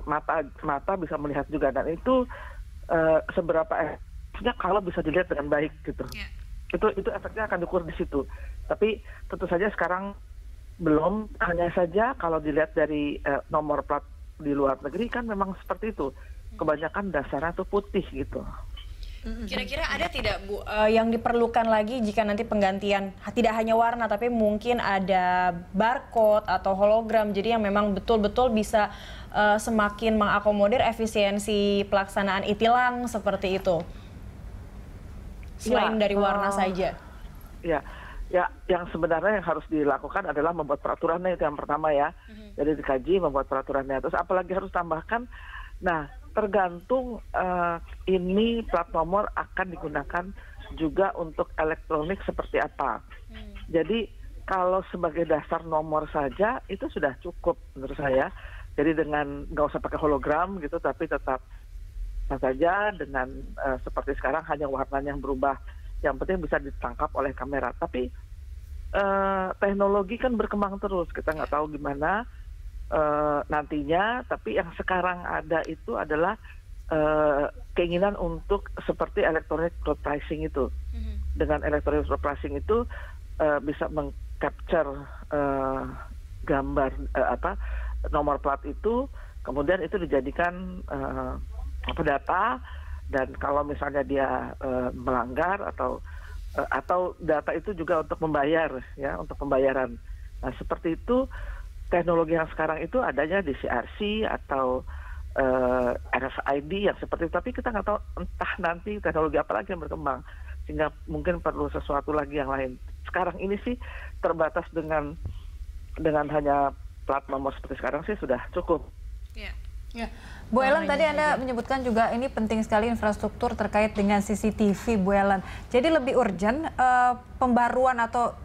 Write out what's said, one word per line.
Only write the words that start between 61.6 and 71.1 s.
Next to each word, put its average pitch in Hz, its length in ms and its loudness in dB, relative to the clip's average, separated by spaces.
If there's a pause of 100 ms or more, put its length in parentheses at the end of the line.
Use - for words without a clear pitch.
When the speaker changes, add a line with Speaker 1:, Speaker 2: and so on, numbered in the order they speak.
Speaker 1:
sama 139 80 -2
saja 170 560 2
dengan, 135 400 -4 (240)
eh, 131 240 -2
seperti 135 400 -4
sekarang 156 240 0
hanya 147 240 -2
warnanya 139 480 -2
yang 131 80 -6
berubah. 135 320 0 (480)
Yang 143 160 2
penting 175 240 -2
bisa 151 160 0
ditangkap 139 560 -6
oleh 135 160 0
kamera. 131 480 -2
Tapi, 127 320 -4 (800)
eh, 196 640 2
teknologi 202 640 2
kan 254 160 2
berkembang 208 480 0
terus. 185 320 0